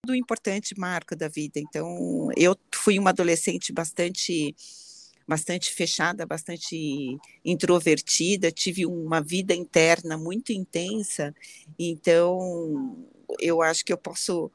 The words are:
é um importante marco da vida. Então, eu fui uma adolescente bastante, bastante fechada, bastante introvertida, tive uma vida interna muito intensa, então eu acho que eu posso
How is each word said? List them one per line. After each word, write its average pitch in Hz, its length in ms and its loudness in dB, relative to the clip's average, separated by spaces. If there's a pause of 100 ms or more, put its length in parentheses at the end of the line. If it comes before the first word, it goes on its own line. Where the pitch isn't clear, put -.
é 254 40 -2
um 254 40 2
importante 208 600 -2
marco 180 380 -4
da 156 120 -4
vida. 151 320 -6
Então, 165 760 -4
eu 180 200 6 (180)
fui 202 260 4
uma 190 120 6
adolescente 175 600 2
bastante, 170 840 -2 (720)
bastante 175 460 -2
fechada, 165 520 -2
bastante 151 920 -6 (280)
introvertida, 170 1040 2
tive 175 340 -2
uma 160 360 -2
vida 180 320 -2
interna 165 640 4
muito 180 340 -6
intensa, 185 840 -4 (460)
então 165 1160 2 (420)
eu 165 220 2
acho 165 240 2
que - 80 0
eu 175 40 0
posso 165 580 -4